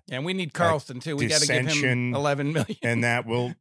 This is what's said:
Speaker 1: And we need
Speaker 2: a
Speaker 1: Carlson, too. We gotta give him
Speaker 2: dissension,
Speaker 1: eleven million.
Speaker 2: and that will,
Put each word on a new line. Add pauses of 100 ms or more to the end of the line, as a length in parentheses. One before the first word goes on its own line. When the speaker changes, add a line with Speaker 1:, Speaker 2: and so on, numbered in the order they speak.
Speaker 1:
And
we
need
Speaker 2:
a
Speaker 1:
Carlson,
too.
We
gotta
give
him
Speaker 2:
dissension,
Speaker 1:
eleven
million.
Speaker 2:
and
that
will,